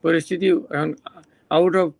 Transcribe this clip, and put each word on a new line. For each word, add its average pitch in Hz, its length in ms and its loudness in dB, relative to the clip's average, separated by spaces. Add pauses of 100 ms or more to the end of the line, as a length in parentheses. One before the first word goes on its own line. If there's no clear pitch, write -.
পরিস্থিতি 170 420 0 (300)
এখন 156 140 -4 (640)
out 175 240 4
of 175 80 0 (120)